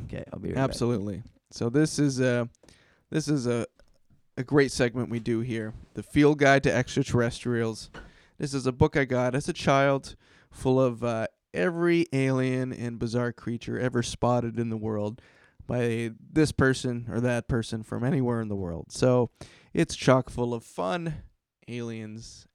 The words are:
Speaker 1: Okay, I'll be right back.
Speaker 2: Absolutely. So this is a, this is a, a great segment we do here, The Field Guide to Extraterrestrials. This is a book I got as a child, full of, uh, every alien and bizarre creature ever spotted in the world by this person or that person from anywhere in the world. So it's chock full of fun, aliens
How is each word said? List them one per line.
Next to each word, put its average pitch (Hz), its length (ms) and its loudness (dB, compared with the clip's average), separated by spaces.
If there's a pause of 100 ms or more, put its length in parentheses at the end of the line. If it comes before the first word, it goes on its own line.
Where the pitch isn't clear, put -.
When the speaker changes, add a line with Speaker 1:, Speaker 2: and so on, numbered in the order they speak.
Speaker 1:
Okay, - 260 -12
I'll - 60 -12
be 92 100 -8
right 92 80 -4
back. 135 80 0
Speaker 2:
Absolutely. 107 580 -4 (280)
So - 180 -4
this 151 300 0
is 139 200 2
a, 120 300 2 (600)
this 156 180 -4
is 139 180 0
a, 120 200 0 (720)
a 131 40 -2
great 139 300 4
segment 120 380 0
we 117 100 -4
do 113 200 0
here, 113 340 -4 (200)
The 104 80 -10
Field 147 360 6
Guide 135 260 6
to 135 100 4
Extraterrestrials. 117 1160 0 (480)
This 139 160 -6
is 127 120 -2
a 131 60 0
book 151 240 4
I 139 80 2
got 123 300 0
as 143 140 -4
a 170 40 -2
child, 139 640 0 (340)
full 131 300 2
of, 120 240 0
uh, 113 220 -2 (280)
every 170 580 2
alien 131 600 0
and 117 260 -8
bizarre 120 340 -2
creature 117 460 -8
ever 123 240 0
spotted 120 560 0
in 117 120 0
the 110 60 -4
world 107 460 -4 (440)
by 117 440 -2 (100)
this 151 320 2
person 127 580 0
or - 100 -2
that 120 280 0
person 113 340 -2
from 110 220 -6
anywhere 123 380 0
in 110 60 -6
the 101 80 -4
world. 85 360 -8
So 123 380 2 (420)
it's - 240 -2
chock 131 320 4
full 120 240 -4
of 117 120 -6
fun, 175 500 -4 (520)
aliens 113 880 -12